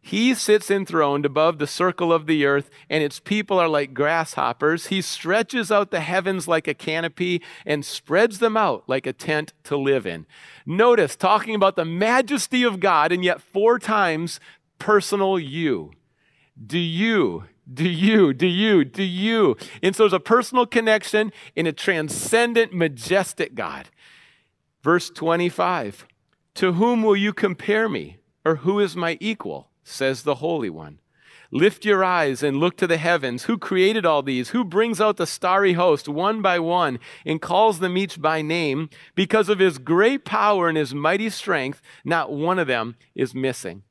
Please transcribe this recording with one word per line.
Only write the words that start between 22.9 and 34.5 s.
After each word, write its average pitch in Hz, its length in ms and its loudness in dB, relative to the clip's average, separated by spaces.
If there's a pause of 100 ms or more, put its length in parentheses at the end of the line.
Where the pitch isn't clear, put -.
God. 76 360 -10 (920)
Verse 170 280 2
twenty-five, 170 960 -2 (480)
"To 185 200 2
whom 226 280 2
will 214 140 4
you 202 180 0
compare 214 540 -2
me, 87 300 -8 (260)
or 160 120 2
who 180 220 0
is 180 180 0
my 170 240 -4
equal?" 98 460 -8 (180)
says 135 380 -4
the 147 120 0
Holy 143 340 -4
One. 78 300 -14 (520)
"Lift 196 360 0
your 196 180 4
eyes 156 380 0
and 139 160 0
look 175 180 0
to 185 100 -2
the 165 120 0
heavens. 147 460 -2
Who 233 120 -2
created 196 480 0
all 151 180 2
these? 127 280 -4